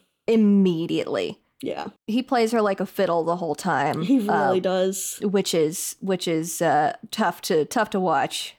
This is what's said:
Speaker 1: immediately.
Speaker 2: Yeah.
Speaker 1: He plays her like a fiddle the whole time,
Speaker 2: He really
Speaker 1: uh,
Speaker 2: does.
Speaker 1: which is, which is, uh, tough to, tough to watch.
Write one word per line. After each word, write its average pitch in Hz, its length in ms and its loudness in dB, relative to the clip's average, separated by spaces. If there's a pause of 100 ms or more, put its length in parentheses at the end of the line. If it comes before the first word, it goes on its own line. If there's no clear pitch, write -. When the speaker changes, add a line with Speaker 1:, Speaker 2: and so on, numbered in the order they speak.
(260)
Speaker 1:
immediately. 180 1120 2 (220)
Speaker 2:
Yeah. - 240 -6 (200)
Speaker 1:
He 233 160 -2
plays 233 300 0
her 233 80 2
like 196 200 0
a 190 60 -4
fiddle 170 380 0
the 170 120 0
whole 165 180 -4
time, 151 480 -2
Speaker 2:
He 254 160 2
really 185 400 2
Speaker 1:
uh, - 20 -2
Speaker 2:
does. 190 600 -2
Speaker 1:
which 196 320 0
is, 160 460 -2
which 190 280 -4
is, 165 320 -2
uh, 151 320 2 (180)
tough 196 320 -2
to, 156 220 2
tough 214 260 -2
to 196 100 -2
watch. 151 580 -2